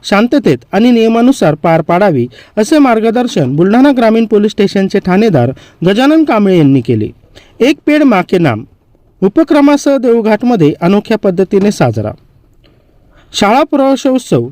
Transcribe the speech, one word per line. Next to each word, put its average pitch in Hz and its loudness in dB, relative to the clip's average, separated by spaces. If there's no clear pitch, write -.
शांततेत 208 0
आणि 233 2
नियमानुसार 226 0
पार 165 0
पाडावी, 170 0
असे 220 0
मार्गदर्शन 220 0
बुलढाणा 226 2
ग्रामीण 226 2
पोलीस 208 0
स्टेशनचे 196 -2
ठाणेदार 180 0
गजानन 269 2
कांबळे 208 0
यांनी 139 2
केले. 110 -4
एक 285 0
पेड 302 2
मा 214 2
के 185 -2
नाम 120 -2
उपक्रमासह 285 0
देवघाटमध्ये 220 0
अनोख्या 208 0
पद्धतीने 196 -2
साजरा. 110 -4
शाळा 240 0
प्रवेशोत्सव 262 -2